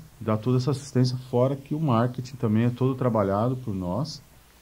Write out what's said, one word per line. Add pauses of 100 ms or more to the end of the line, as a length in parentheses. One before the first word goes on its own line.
(200)
dá
toda
essa
assistência, (120)
fora
que
o
marketing
também
é
todo
trabalhado
por
nós, (400)